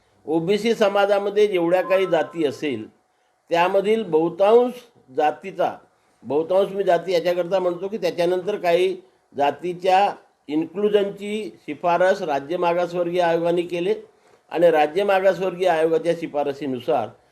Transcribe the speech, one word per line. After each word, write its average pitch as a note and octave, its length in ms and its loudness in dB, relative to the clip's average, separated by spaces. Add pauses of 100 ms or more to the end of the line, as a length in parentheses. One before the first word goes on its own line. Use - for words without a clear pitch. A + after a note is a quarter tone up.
(260)
ओबीसी G3+ 480 0
समाजामध्ये G3+ 720 2
जेवढ्या F3+ 360 0
काही F#3+ 240 0
जाती E3 400 -2
असेल A#2+ 420 -6 (600)
त्यामधील F#3+ 520 2
बहुतांश G3 680 2 (440)
जातीचा, D3+ 600 -2 (460)
बहुतांश E3 500 0
मी G3 120 -4
जाती F3 280 0
याच्याकरता F3 460 0
म्हणतो F3+ 300 -2
की G#3 80 -8
त्याच्यानंतर F3 600 -2
काही F3 400 0 (400)
जातीच्या F3 800 0 (340)
इन्क्लुजनची G3+ 1160 -2
शिफारस F3 560 0
राज्य C#3+ 340 -4
मागासवर्गीय F3 640 0
आयोगाने E3+ 420 2
केले F3 320 -4 (560)
आणि E3+ 200 6
राज्य D3+ 340 2
मागासवर्गीय F#3 640 0
आयोगाच्या D#3+ 520 2
शिफारसीनुसार C#3 880 -4 (240)